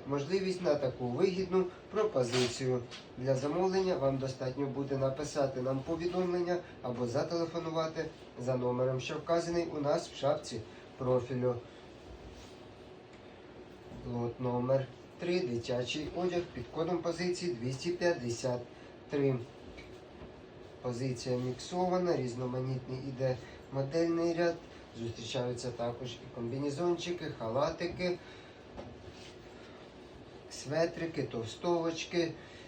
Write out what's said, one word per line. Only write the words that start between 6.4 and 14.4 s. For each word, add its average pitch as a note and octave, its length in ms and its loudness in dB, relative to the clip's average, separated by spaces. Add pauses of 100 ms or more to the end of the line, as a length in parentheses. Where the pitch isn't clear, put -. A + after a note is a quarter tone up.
або B2 240 0
зателефонувати D#3+ 960 0 (400)
за B2+ 120 4
номером, B2+ 440 2
що - 140 -4
вказаний E3+ 520 2
у D3+ 140 -4
нас C#3+ 280 2
в - 80 -14
шапці C#3 440 2 (380)
профілю. B2 560 4 (2500)
Лот A#2+ 280 0